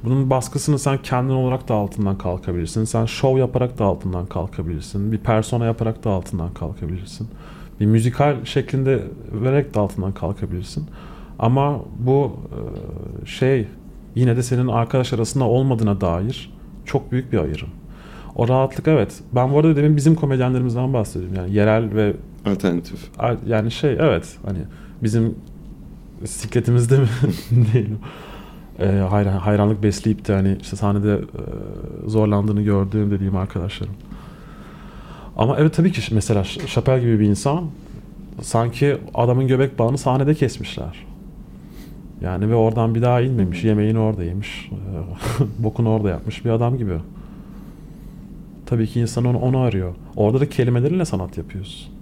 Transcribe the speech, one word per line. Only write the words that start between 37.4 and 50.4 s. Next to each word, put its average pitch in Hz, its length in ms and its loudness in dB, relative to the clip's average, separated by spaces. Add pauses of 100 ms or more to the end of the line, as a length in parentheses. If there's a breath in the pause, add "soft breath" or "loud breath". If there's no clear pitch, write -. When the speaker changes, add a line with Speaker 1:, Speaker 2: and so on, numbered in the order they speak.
Speaker 1:
sanki 120 540 2 (180)
adamın 123 320 4
göbek 131 320 2
bağını 120 200 2
sahnede 135 360 2
kesmişler. - 720 -4 (1120 loud breath)
Yani 92 300 -2
ve 117 40 4
oradan 113 400 4
bir 117 80 2
daha 123 180 4
inmemiş. 101 440 0
Yemeğini 110 340 4
orada 107 260 0
yemiş. 92 480 -6
E, 95 720 -4 (140)
<laughs> 113 60 0
bokunu 110 260 2
orada 107 180 2
yapmış - 360 -4
bir 117 60 2
adam 120 280 2
gibi. 98 160 -2 (1700 loud breath)
Tabii 113 200 2
ki 120 140 0
insan 120 240 0
onu, 123 140 4
onu 127 200 2
arıyor. 98 360 0 (220 loud breath)
Orada 110 240 4